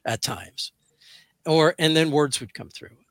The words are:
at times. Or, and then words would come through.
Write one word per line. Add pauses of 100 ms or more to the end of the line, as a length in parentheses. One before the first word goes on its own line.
at
times. (720)
Or,
and
then
words
would
come
through. (140)